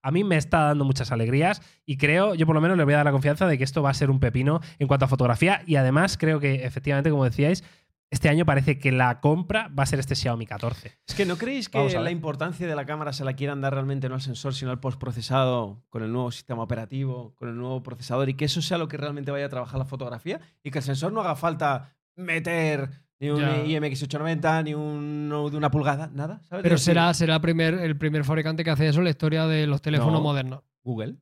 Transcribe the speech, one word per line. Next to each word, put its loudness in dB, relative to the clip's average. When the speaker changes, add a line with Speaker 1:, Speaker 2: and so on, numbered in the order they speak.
Speaker 1:
a -2
mí 2
me 2
está 2
dando 2
muchas 0
alegrías 2
y -4
creo, 2
yo 4
por 4
lo 4
menos 4
le 4
voy 6
a 6
dar 4
la 4
confianza 2
de 4
que 2
esto -2
va 2
a 0
ser 2
un 4
pepino 2
en 0
cuanto 4
a -2
fotografía 4
y 2
además 4
creo 2
que 0
efectivamente, 0
como 2
decíais, 2
este 2
año 4
parece 2
que 0
la 2
compra 0
va 0
a 2
ser -2
este -4
Xiaomi -4
catorce. -8
Speaker 2:
Es -8
que 0
¿no -2
creéis -6
que -2
Speaker 1:
Vamos 2
a 0
ver. -2
Speaker 2:
la -2
importancia -6
de -4
la -6
cámara -6
se -6
la -2
quieran -4
dar 0
realmente -2
no -6
al -4
sensor, -6
sino -6
al -6
postprocesado, -2
con -8
el -4
nuevo -2
sistema -8
operativo, -6
con -12
el -10
nuevo -6
procesador, -4
y -2
que -2
eso 0
sea -2
lo -2
que -10
realmente -6
vaya -4
a -6
trabajar -6
la -4
fotografía -8
y -8
que -4
el -4
sensor -2
no -2
haga -2
falta -2
meter -2
ni -4
un 2
Speaker 3:
Ya. 0
Speaker 2:
I 0
M -2
X -4
ocho -6
noventa, 0
ni -4
un -6
de -6
una 2
pulgada, 0
nada? -8
¿Sabes? -10
Speaker 3:
Pero 6
Speaker 2:
Es 4
decir, 4
Speaker 3:
será, 4
será 2
primer, 2
el -2
primer 0
fabricante -2
que 0
hace 4
eso 4
en 4
la 4
historia 0
de 2
los 0
teléfonos 2
Speaker 2:
No. 4
Speaker 3:
modernos. -2
Speaker 2:
Google. -6